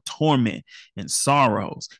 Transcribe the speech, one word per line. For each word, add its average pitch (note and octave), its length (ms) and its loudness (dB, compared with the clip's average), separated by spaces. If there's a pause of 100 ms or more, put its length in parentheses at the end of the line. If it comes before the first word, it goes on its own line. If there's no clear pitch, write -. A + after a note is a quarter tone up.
torment C#3 600 0 (320)
and G2 140 -10
sorrows B2+ 800 0 (120)